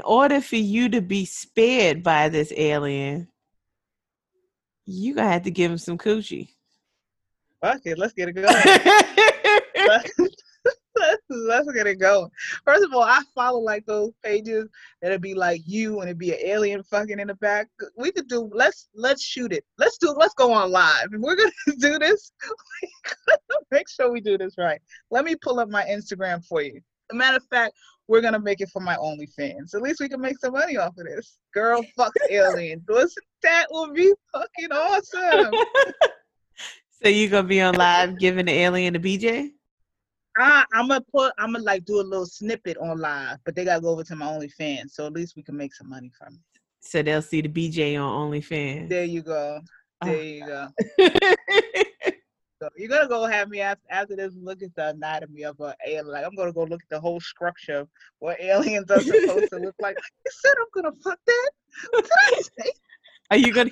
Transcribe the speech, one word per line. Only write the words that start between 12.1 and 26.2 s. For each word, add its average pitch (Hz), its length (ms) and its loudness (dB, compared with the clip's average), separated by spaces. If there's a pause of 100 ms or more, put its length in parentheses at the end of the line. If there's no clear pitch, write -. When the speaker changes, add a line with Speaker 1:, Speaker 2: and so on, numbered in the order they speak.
Speaker 2:
First 311 200 6
of 285 80 -6
all, 247 100 4
I 247 180 4 (140)
follow, 247 240 0
like, 220 260 -4
those 214 260 -4 (120)
pages 220 440 -2 (340)
that'll 185 180 -2
be, 190 160 -8
like, 175 300 0
you 214 340 -4
and 180 100 -8
it'd 175 80 -8
be 175 140 -4
an 156 120 -4
alien 202 400 -2
fucking 208 360 -4
in 202 80 -8
the 202 80 -8
back. 208 320 -2 (300)
We 277 140 -2
could 311 160 -6
do, 233 260 -4
let's, 254 420 0
let's 254 260 -2
shoot 240 320 -8
it. 151 100 -6 (140)
Let's 381 220 0
do, 320 180 2
let's 320 160 4
go 247 200 4
on 196 180 2
live. 160 400 4
If 214 80 -8
we're 285 160 0
gonna 392 160 4 (140)
<laughs> 294 140 -2
do 294 200 2
this, 359 320 0 (500)
we 370 80 -10 (380)
gotta 587 420 0
make 302 200 2
sure 247 220 0
we 240 100 -6
do 202 180 0
this 185 180 -8
right. 170 240 -2 (300)
Let 254 140 2
me 320 100 -2
pull 254 240 -4
up 226 100 -2
my 202 140 -2
Instagram 190 640 -6